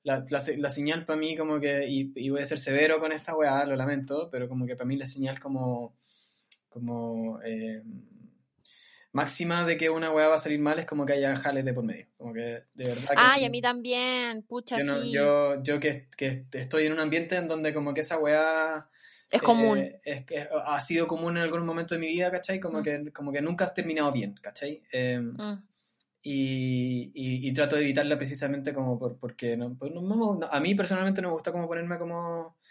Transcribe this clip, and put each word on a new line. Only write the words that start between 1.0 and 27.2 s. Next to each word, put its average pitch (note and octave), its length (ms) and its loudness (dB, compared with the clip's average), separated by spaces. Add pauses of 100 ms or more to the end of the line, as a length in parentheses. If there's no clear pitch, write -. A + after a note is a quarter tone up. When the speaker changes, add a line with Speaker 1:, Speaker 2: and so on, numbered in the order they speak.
Speaker 1:
pa' D#3 100 -2
mí D#3 220 -2
como D#3 220 0
que, C#3+ 280 0
y, C3+ 280 -2
y C3 160 -4
voy C#3+ 100 0
a C#3 60 -2
ser D3+ 100 -2
severo D3+ 420 4
con D#3 120 0
esta D#3 260 -4
weá, C#3+ 280 4
lo C#3 100 0
lamento, C3+ 560 -2
pero B2 180 -4
como B2+ 160 -2
que B2 100 -6
pa' B2 100 -8
mí C3+ 120 0
la C3+ 80 -6
señal C3+ 340 -4
como, B2+ 560 -4 (760)
como, A#2 720 -4
eh, A2 400 -6 (1300)
máxima E3+ 520 0
de E3+ 120 2
que D#3+ 120 2
una D#3+ 220 0
weá D#3 160 6
va D#3 80 8
a D3+ 40 2
salir D3+ 200 0
mal D3 180 2
es E3 80 -4
como D3 200 -2
que C#3+ 80 2
haya C#3 240 2
jales C3+ 260 0
de C3 100 0
por B2 120 -2
medio. - 220 -6 (100)
Como A#2 160 -12
que A#2 300 -6 (100)
de B2+ 120 -8
verdad A#2+ 220 -4
que D3 80 2
Speaker 2:
Ay, B3+ 300 8
a - 20 -2
Speaker 1:
no A#3+ 40 -2
Speaker 2:
mí A#3+ 100 -4
también, B3 840 0
pucha, A#3+ 340 -6
Speaker 1:
yo C#3+ 60 0
no, C#3+ 180 0
Speaker 2:
sí. C3+ 120 -2
Speaker 1:
yo, C#3+ 500 4
yo D3 160 0
que, C#3+ 380 -2
que C3+ 340 -4
estoy D3 360 0
en D#3 60 2
un D#3+ 60 0
ambiente E3 380 0
en F3 100 -2
donde D#3 260 0
como D3 200 -2
que D3+ 80 0
esa D#3 160 -2
weá, D#3 720 2 (420)
Speaker 2:
Es - 100 4
Speaker 1:
eh, - 40 -2
Speaker 2:
común. A3+ 440 6 (140)
Speaker 1:
es C#3 220 -6
que D3 220 -6 (180)
ha C#3+ 160 0
sido E3 260 2
común E3+ 300 -2
en E3+ 60 0
algún E3+ 220 0
momento E3+ 300 -4
de E3 60 -2
mi D#3+ 60 -4
vida, F3 220 0
¿cachai? F#3 300 -2
Como E3 220 -2
Speaker 2:
Mm. - 20 -4
Speaker 1:
que, D3 300 -4
como C#3+ 180 -6
que C#3+ 100 -2
nunca E3+ 220 0
has F#3 100 0
terminado D#3 380 0
bien, G2+ 300 -4
¿cachai? - 500 -10
Em, B2 460 -2
Speaker 2:
Mm. G#3 260 -8 (580)
Speaker 1:
y, C3 920 -2
y, C3 360 -4